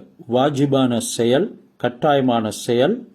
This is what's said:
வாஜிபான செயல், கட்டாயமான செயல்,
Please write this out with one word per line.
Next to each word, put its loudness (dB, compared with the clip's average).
வாஜிபான 2
செயல், 0
கட்டாயமான 0
செயல், 0